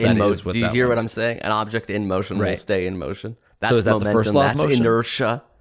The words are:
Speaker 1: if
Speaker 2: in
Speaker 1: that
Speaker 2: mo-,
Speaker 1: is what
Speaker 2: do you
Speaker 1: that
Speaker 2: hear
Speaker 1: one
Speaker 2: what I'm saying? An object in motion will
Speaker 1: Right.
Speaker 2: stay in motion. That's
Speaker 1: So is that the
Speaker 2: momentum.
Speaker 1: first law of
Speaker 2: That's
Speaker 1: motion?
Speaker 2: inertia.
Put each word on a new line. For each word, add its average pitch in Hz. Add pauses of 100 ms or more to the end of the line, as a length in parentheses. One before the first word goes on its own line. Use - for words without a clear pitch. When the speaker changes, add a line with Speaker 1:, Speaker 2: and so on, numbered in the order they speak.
Speaker 1:
if 117
Speaker 2:
in 113
Speaker 1:
that 104
Speaker 2:
mo-, 101
Speaker 1:
is -
what 113
Speaker 2:
do 113
you 113
Speaker 1:
that 107
Speaker 2:
hear 123
Speaker 1:
one 120
Speaker 2:
what 117
I'm 113
saying? 113
An 104
object 107
in 104
motion 92
will 101
Speaker 1:
Right. 90
Speaker 2:
stay 92
in 92
motion. 95 (240)
That's 110
Speaker 1:
So 123
is 113
that 110
the 110
Speaker 2:
momentum. 107
Speaker 1:
first 107
law 139
of 139
Speaker 2:
That's 147
Speaker 1:
motion? 143
Speaker 2:
inertia. 117 (180)